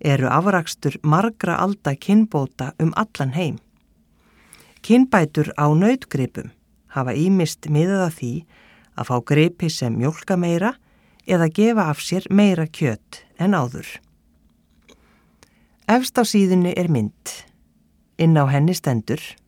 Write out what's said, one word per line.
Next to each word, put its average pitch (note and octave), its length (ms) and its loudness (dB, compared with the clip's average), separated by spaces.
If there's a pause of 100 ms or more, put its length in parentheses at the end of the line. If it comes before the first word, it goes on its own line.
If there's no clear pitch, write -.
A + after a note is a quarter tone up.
eru C3 300 0
afrakstur E3+ 720 -2
margra F#3 560 0
alda F#3 380 -2
kynbóta D#3+ 840 0
um D#3 160 0
allan C3+ 400 -4
heim. E3 240 -4 (1300)
Kynbætur G#3+ 720 2
á D3 180 0
nautgripum F3 800 0 (420)
hafa B2+ 220 -4
ýmist F3 500 0
miðað F3 400 0
að E3 120 -4
því A#2+ 140 -6 (680)
að B2+ 100 -8
fá B2+ 60 0 (100)
gripi D#3+ 440 0
sem A#2 260 -4
mjólka D#3 400 -4
meira F3 380 -2 (520)
eða E3 240 2
gefa G#3 400 2
af D3 140 -6
sér F#3 260 -6
meira G3 360 4
kjöt - 580 -6 (140)
en F#3+ 180 2
áður. B2 320 -4 (2000)
Efst B3 240 0
á B3 80 2
síðunni F#3 560 2
er F3+ 80 -2
mynd. A#2+ 480 -2 (840)
Inn E3 200 4
á C#3+ 80 4
henni C#3+ 320 2
stendur: B2 400 -4 (300)